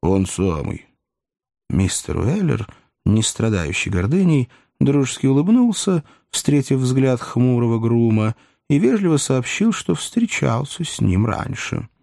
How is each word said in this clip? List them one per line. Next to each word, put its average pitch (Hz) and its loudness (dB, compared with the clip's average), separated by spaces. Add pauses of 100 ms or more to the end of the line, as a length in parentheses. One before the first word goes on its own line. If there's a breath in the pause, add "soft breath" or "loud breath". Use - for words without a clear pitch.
Он 95 2
самый. 90 -4 (840)
Мистер 85 -2
Уэллер, 139 -2 (380 loud breath)
не 110 2
страдающий 98 -2
гордыней, 135 0 (300 soft breath)
дружески 139 0
улыбнулся, 185 2 (260 soft breath)
встретив 143 0
взгляд 131 2
хмурого 120 0
грума, 113 2 (340 soft breath)
и 143 4
вежливо 202 2
сообщил, 139 0
что - -2
встречался 143 -4
с - -8
ним 101 2
раньше. - -6 (160)